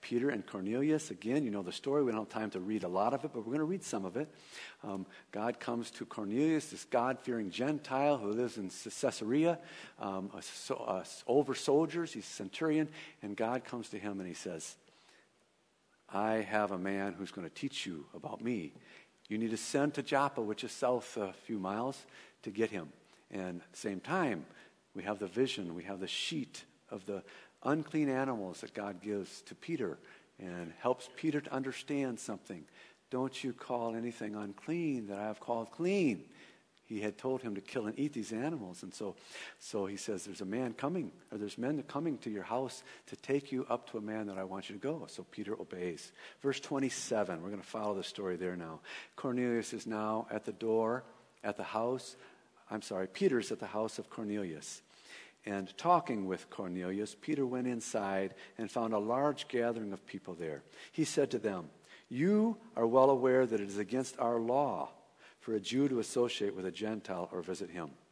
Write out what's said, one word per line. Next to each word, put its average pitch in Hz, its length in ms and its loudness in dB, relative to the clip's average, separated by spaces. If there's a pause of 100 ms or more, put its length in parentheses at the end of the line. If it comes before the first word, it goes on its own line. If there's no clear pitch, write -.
Peter 120 280 2
and 110 160 0
Cornelius, 131 680 2
again, 117 320 0
you 117 80 0
know 101 120 0
the 87 80 -4
story. 139 320 2
We 123 80 4
don't 110 200 -2
have 110 100 -2
time 107 100 0
to 95 80 -2
read 98 240 0
a 92 40 0
lot 98 260 4
of 139 120 0
it, 151 80 -2
but 113 120 -4
we're 113 80 -2
gonna 151 100 2
read 185 200 -2
some 196 220 -2
of 90 120 -2
it. 151 120 -2 (540)
Um, 98 220 -4 (260)
God 110 280 -2
comes 120 320 -2
to - 140 -6
Cornelius, 135 640 2
this - 160 -10
God-fearing 123 640 2
Gentile 143 680 2
who 104 140 0
lives 117 260 0
in 98 120 -4
Caesarea, 131 920 2 (400)
um, 98 360 -2
a 92 60 -8
so-, - 460 -6
a 95 120 0
s-, - 280 -10
over 131 280 6
soldiers. 160 580 4
He's 107 120 -8
a - 20 -12
centurion, 156 640 2 (320)
and 101 140 -4
God 117 300 0
comes 117 240 -6
to 104 100 -8
him 101 200 -4
and 92 80 -4
he 85 80 -6
says, 85 400 -6 (1300)
"I 107 260 2
have 104 360 2
a 95 60 -2
man 98 360 0
who's 90 180 -6
gonna 87 180 -8
teach - 360 -6
you 78 280 -8
about - 280 -8
me. 113 320 -2 (540)
You 107 100 -2
need 110 140 0
to 113 60 -2
send 143 360 2
to 143 100 -2
Joppa, 139 380 2
which 107 220 -2
is 120 80 -6
south 123 460 2
a 98 160 -2
few 110 260 -4
miles, 107 460 -2 (380)
to 113 80 -6
get 107 180 2
him." 82 220 -6 (400)
And 90 300 -4 (120)
same 98 260 -2
time, 131 460 0 (500)
we 95 80 -6
have 101 160 -2
the 101 80 -2
vision, 95 480 0
we 87 80 -8
have 95 160 -6
the 92 80 -4
sheet - 580 -4 (240)
of 101 160 -10
the 98 180 -4 (380)
unclean 151 480 2
animals 123 520 0
that 107 120 -12
God 101 300 -6
gives 101 400 -4
to - 100 -14
Peter 107 460 -4 (400)
and 87 400 -6
helps 127 360 2
Peter 147 240 2
to - 140 -8
understand 135 680 -2
something. 95 460 -8 (460)
"Don't 131 320 -2
you 127 100 0
call 117 420 -2
anything 117 380 -4
unclean 123 720 -2
that 101 120 -4
I 104 80 -2
have 107 120 -4
called 113 300 -2
clean." 170 580 2 (580)
He 107 160 -4
had 104 180 -2
told 131 240 0
him 113 100 -2
to 98 80 -4
kill 117 240 -2
and 110 140 -4
eat 143 140 0
these 110 200 -4
animals. 113 480 -4
And 95 100 -10
so, 98 240 -6 (440)
so 101 260 -2
he 98 100 -4
says, 98 300 -4
"There's 98 160 -8
a 101 40 -4
man 117 280 -2
coming, 147 380 -2 (200)
or 110 60 -6
there's 104 220 -6
men 135 240 0
coming 147 360 -2
to 117 120 -6
your 104 100 -4
house 120 400 -2 (240)
to - 100 -12
take 139 360 0
you 131 180 -2
up 120 220 -2
to 117 80 -4
a - 20 -6
man 107 240 -4
that 98 140 -6
I 95 40 -2
want 95 260 -6
you 101 60 -8
to 95 60 -10
go." 147 260 -2
So - 220 -12
Peter 104 240 -6
obeys. 90 580 -6 (300)
Verse 139 180 2
twenty-seven, 107 840 0
we're 95 80 -6
gonna 101 100 -8
follow 104 320 -2
the 95 100 -2
story 92 340 -2
there 90 180 -2
now. 82 240 -8 (360)
Cornelius 120 560 2
is 113 140 -6
now 110 460 0
at 110 140 -2
the 113 60 -4
door, 113 520 4 (400)
at 104 140 -2
the 104 60 -4
house. 120 520 0 (560)
I'm 107 100 -2
sorry, 95 260 -2
Peter's 131 440 4
at 113 80 -4
the 110 80 -6
house 107 300 -2
of - 120 -8
Cornelius. 101 720 -4 (640)
And 98 320 -2
talking 143 500 4
with 92 240 -2
Cornelius, 92 680 -2
Peter 143 260 0
went 123 200 0
inside 98 720 0 (220)
and 110 120 -4
found 113 240 0
a 107 60 4
large 127 480 2
gathering 117 460 0
of 95 120 -10
people 92 300 -8
there. 78 280 -4 (280)
He 160 120 2
said 143 280 4
to 123 80 2
them, 95 300 0 (400)
"You 208 480 6 (180)
are 117 100 6
well 131 240 12
aware 131 360 8
that 113 140 2
it 101 80 -2
is 98 100 -4
against 117 420 0
our 120 200 4
law 120 520 2 (480)
for 113 160 -2
a 107 40 4
Jew 123 280 2
to 131 120 2
associate 113 540 2
with 92 120 -4
a 92 60 0
Gentile 98 600 -2
or 92 100 -4
visit 90 300 -4
him." 85 180 -6 (220)